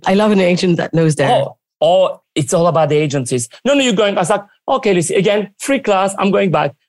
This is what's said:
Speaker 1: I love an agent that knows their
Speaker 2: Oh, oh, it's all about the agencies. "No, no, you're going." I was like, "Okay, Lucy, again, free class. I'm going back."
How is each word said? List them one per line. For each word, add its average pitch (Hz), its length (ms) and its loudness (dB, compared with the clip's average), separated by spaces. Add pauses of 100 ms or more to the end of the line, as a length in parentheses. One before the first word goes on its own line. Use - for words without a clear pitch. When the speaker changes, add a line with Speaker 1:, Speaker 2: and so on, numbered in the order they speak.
Speaker 1:
I 190 80 0
love 208 180 2
an 196 100 2
agent 175 360 0
that - 160 -6
knows 160 220 2
their 143 160 0
Speaker 2:
Oh, 143 260 -2 (240)
oh, 180 400 0 (140)
it's 156 180 -2
all 175 140 2
about 160 220 2
the 151 80 2
agencies. 135 520 -2 (160)
"No, 262 80 2
no, 285 80 2
you're 247 120 0 (100)
going." 202 120 0
I 196 60 0
was 160 80 -2
like, 196 140 0 (240)
"Okay, 254 260 0
Lucy, 175 220 -2
again, 202 420 0
free 277 220 -2
class. 196 400 0
I'm 202 100 0
going 196 220 0
back." 151 240 -2 (140)